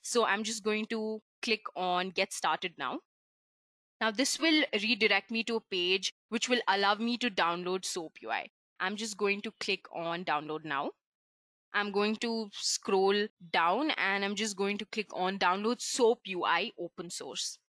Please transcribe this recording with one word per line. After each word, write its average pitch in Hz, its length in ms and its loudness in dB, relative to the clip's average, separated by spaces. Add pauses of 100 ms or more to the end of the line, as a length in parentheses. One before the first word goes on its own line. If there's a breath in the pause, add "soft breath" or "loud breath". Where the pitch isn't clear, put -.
So 233 240 2
I'm 202 200 2
just 220 180 -6
going 214 280 0
to 220 300 -4 (220)
click 220 200 0 (120)
on 180 360 0
Get 190 220 -2
Started 170 460 -2
Now. 143 220 -4 (1000)
Now 220 120 2
this 226 260 0
will 311 240 6 (100)
redirect 208 600 2
me 226 100 0
to 226 140 -2
a 220 40 0
page 185 540 -2 (140)
which 208 200 -4
will 247 200 2
allow 202 260 4
me 233 240 -2
to 240 120 0
download 180 540 0
soap - 380 -8
U 110 80 -8
I. 101 200 -2 (280)
I'm 190 160 -2
just 208 220 -6
going 202 240 0
to 220 180 -8
click - 340 -4
on 170 320 -4
Download 156 400 -2
Now. 147 280 -2 (840)
I'm 208 180 0
going 208 240 2
to 226 380 -2
scroll 196 720 2 (260)
down 185 380 2
and 196 340 0
I'm 202 100 -2
just 202 220 -4
going 196 220 0
to 208 80 -8
click - 260 -6
on 185 260 0
Download 196 440 2
soap 240 420 4
U 180 180 -6
I 170 360 2
Open 175 320 -10
Source. - 480 -8 (140)